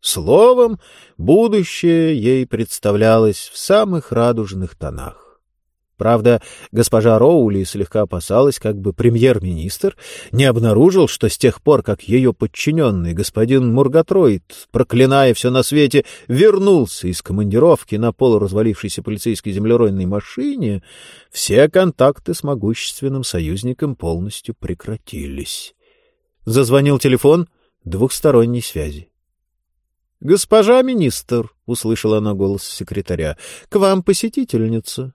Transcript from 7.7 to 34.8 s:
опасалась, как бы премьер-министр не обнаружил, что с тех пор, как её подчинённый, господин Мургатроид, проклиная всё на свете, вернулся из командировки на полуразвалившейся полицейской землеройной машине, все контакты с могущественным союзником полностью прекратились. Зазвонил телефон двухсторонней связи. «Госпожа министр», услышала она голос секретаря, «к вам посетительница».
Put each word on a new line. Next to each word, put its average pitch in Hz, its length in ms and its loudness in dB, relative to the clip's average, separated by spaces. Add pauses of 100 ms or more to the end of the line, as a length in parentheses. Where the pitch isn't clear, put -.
опасалась, 104 580 0
как 107 180 -6
бы 95 140 -4
премьер-министр 113 1040 0 (340)
не 127 140 2
обнаружил, 123 640 4
что - 200 -4
с - 80 -6
тех - 240 0
пор, 135 220 2
как - 200 -6
её 127 300 0
подчинённый, 107 800 -2
господин 117 600 0
Мургатроид, 139 720 2 (260)
проклиная 131 640 2
всё 127 160 -2
на 127 140 0
свете, 143 400 0 (240)
вернулся 185 800 2
из 90 120 -6
командировки 107 760 0
на 113 160 -2
полуразвалившейся 104 880 -2
полицейской 107 480 -6
землеройной 104 560 0
машине, 117 760 -6 (480)
все 135 360 2
контакты 165 640 0
с - 120 -8
могущественным 135 800 -6
союзником 107 720 -6
полностью 87 580 -8
прекратились. - 1200 -12 (680)
Зазвонил 135 560 2
телефон 143 480 2 (360)
двухсторонней 120 800 0
связи. 73 460 -10 (1120)
«Госпожа 214 640 4
министр», 143 680 -2 (180)
услышала 113 520 -2
она 104 160 -2
голос 98 300 -2
секретаря, 82 720 -6 (320)
«к - 80 -4
вам 190 260 2
посетительница». 127 1120 -4